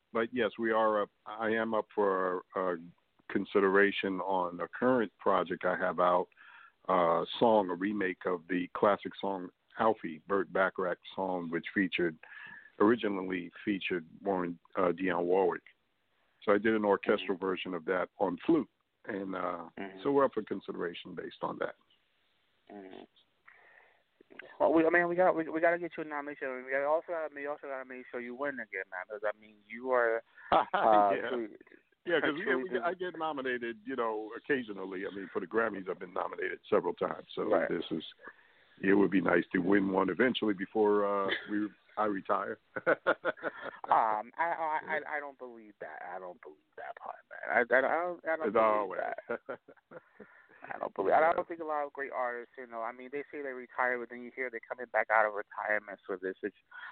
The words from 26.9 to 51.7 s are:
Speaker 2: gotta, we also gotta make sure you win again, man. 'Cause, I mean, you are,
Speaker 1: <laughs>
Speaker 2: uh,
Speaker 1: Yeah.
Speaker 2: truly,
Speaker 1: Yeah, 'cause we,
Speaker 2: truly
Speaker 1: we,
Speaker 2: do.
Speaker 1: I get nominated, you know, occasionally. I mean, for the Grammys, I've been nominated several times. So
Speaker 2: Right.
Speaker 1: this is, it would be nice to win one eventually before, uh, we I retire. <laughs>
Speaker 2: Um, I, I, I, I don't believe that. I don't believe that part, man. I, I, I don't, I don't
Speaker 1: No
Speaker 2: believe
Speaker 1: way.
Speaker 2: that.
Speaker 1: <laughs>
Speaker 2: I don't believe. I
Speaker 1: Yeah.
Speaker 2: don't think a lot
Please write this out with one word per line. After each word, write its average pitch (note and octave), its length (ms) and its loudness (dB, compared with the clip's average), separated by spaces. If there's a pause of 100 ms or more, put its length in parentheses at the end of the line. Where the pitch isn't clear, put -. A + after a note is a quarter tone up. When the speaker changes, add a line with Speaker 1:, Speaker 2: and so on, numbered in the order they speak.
Speaker 2:
gotta, D#3+ 260 -6
we C#3+ 120 -10
also D3 200 -10
gotta C3 220 -10
make B2+ 220 -14
sure B2 100 -8
you A#2+ 140 -10
win C#3 200 -4
again, G#2 360 -8
man. F#2 200 -8
'Cause, G#2 140 -10
I G#2 160 0
mean, G#2+ 160 -20 (120)
you A#2+ 220 -8
are, A#2 320 2 (140)
Speaker 1:
<laughs> - 160 -4
Speaker 2:
uh, A2+ 600 6
Speaker 1:
Yeah. G2+ 160 -2
Speaker 2:
truly, A#2+ 200 -4 (580)
Speaker 1:
Yeah, E3 140 2
'cause D#3 140 0
we, E3 80 -6
Speaker 2:
truly - 220 0
Speaker 1:
we, - 60 -8
Speaker 2:
do. - 140 -4
Speaker 1:
I F3 100 -2
get F3+ 240 -8
nominated, B2+ 640 -4
you C3 120 -8
know, A2 400 -2
occasionally. G2 720 -4
I F2+ 40 -12
mean, G2 180 -10
for - 80 0
the F2+ 60 2
Grammys, G2+ 440 0
I've E2+ 80 -4
been F2+ 160 -12
nominated F2+ 460 -4 (100)
several F2 240 4
times. F2 400 -4
So F2+ 100 -2
Speaker 2:
Right. F#2+ 240 4
Speaker 1:
this E2+ 220 -2
is, E2 140 -4 (760)
it G2 140 6
would G2 160 6
be F#2+ 100 4
nice F2 320 4
to G2 60 2
win G2 320 4
one F#2+ 180 4
eventually G#2+ 460 2
before, G#2 500 2
uh, G2+ 260 0 (200)
we G#2 180 -2 (300)
I G#2+ 80 2
retire. G#2 520 -2 (280)
<laughs> E3 100 4 (920)
Speaker 2:
Um, A2 480 2
I, E3+ 160 0
I, D#3 320 -2
I, D3+ 320 -4
I - 20 -4
don't C#3+ 200 -12
believe A#2 420 -16
that. D#2 240 -12 (100)
I F#2 60 -10
don't F2+ 240 -12
believe D2+ 320 -20
that - 240 -12
part, - 320 -14
man. - 160 -12
I, - 160 4
I, A#2+ 160 4
I C3 240 2
don't, F3 240 -6
I D#3+ 80 0
don't C#3 160 -2
Speaker 1:
No G#2+ 320 4
Speaker 2:
believe F#2 80 -6
Speaker 1:
way. E2+ 80 -8
Speaker 2:
that. - 580 -8 (300)
Speaker 1:
<laughs> - 400 -20 (400)
Speaker 2:
I - 100 -8
don't - 160 -6
believe. F#2+ 200 2
I C#3 60 6
Speaker 1:
Yeah. D#3+ 120 4
Speaker 2:
don't F3 160 -2
think E3+ 120 -10
a E3+ 40 -10
lot D3+ 220 -4